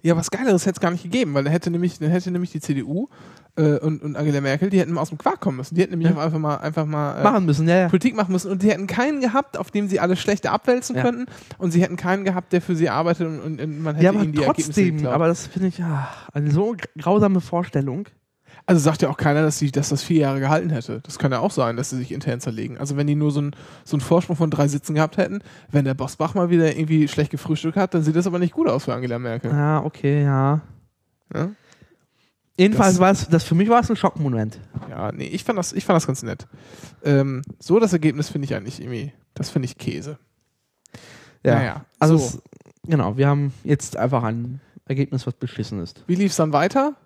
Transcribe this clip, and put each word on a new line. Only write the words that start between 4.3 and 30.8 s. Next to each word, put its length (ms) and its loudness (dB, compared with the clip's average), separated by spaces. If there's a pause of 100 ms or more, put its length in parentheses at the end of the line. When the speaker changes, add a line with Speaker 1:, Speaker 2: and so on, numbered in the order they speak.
Speaker 1:
Merkel, 300 0
die 100 4
hätten 140 0
mal 80 -2
aus 80 -4
dem 80 -10
Quark 240 -2
kommen 160 -2
müssen. 180 -8
Die 60 2
hätten 100 0
nämlich 180 2
Speaker 2:
Ja. 60 4
Speaker 1:
auch 60 -4
einfach 180 0
mal, 180 0
einfach 280 -4
mal, 340 -4
äh, 40 -2
Speaker 2:
Machen 220 4
müssen, 220 2
ja, 80 6
ja. 140 4
Speaker 1:
Politik 260 2
machen 160 0
müssen. 180 -2
Und 120 -2
sie 100 4
hätten 160 -2
keinen 320 -2
gehabt, 380 -2
auf 140 -8
dem 160 -2
sie 120 0
alle 160 2
Schlechte 360 -2
abwälzen 440 0
Speaker 2:
Ja. 80 0
Speaker 1:
könnten. 220 0 (320)
Und 140 -2
sie 100 4
hätten 160 0
keinen 260 -2
gehabt, 300 -2
der 80 2
für 140 -2
sie 140 2
arbeitet 380 0
und, 120 -8
und, 220 -8
und 200 -8
man 140 -4
hätte 100 4
Speaker 2:
Ja, 60 8
aber 120 2
Speaker 1:
ihnen 100 -2
die 100 0
Ergebnisse 260 0
Speaker 2:
trotzdem, 280 2
Speaker 1:
geklaut. 160 0
Speaker 2:
aber 140 2
das 200 -2
finde 200 -2
ich, 100 -4
ja, 320 -4 (240)
eine 180 -2
so 200 2
gr-, 160 -10 (100)
grausame 440 4
Vorstellung. 680 -4 (640)
Speaker 1:
Also 120 6
sagt 200 2
ja 80 2
auch 60 -4
keiner, 280 2
dass 160 0
sie, 120 0
dass 160 -2
das 160 -2
vier 160 2
Jahre 220 0
gehalten 300 0
hätte. 320 -6
Das 140 -16
kann 140 0
ja 80 0
auch 120 -2
sein, 260 0
dass 120 -6
sie 60 -6
sich 160 -6
intern 300 -4
zerlegen. 360 -8
Also 200 -6
wenn 100 0
die 80 2
nur 160 0
so 80 -2
einen, 120 -4 (340)
so 100 -4
einen 60 0
Vorsprung 340 2
von 160 0
drei 160 2
Sitzen 260 -4
gehabt 220 2
hätten, 240 0 (320)
wenn 140 4
der 80 -2
Bosbach 400 -4
mal 160 2
wieder 260 4
irgendwie 320 2
schlecht 240 -2
gefrühstückt 460 -4
hat, 160 0
dann 100 2
sieht 140 2
das 100 0
aber 120 -2
nicht 120 0
gut 160 0
aus 160 0
für 100 -4
Angela 260 -4
Merkel. 320 -4
Speaker 2:
Ja, 340 2
okay, 360 0
ja. 380 2 (760)